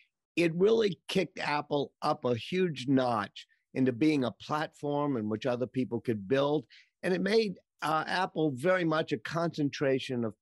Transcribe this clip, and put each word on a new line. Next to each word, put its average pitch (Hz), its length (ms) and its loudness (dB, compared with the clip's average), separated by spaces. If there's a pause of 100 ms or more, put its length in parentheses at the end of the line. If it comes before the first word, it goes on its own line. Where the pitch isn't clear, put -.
(360)
it 170 180 2
really 202 520 2
kicked - 320 -4
Apple 147 540 -2 (100)
up 151 220 0
a 123 100 2
huge 147 540 -2
notch 123 580 0 (280)
into 131 180 2
being 143 320 2
a 113 80 -2
platform 147 840 -2
in 107 120 -2
which 107 180 -2
other 123 200 0
people 117 340 -4
could 107 260 -4
build. 143 380 2 (380)
And 180 100 -2
it 175 80 0
made, 202 360 0 (260)
uh, 156 240 0
Apple 175 460 0
very 175 320 2
much 160 280 0
a 135 60 0
concentration 139 1040 -2
of 107 180 -4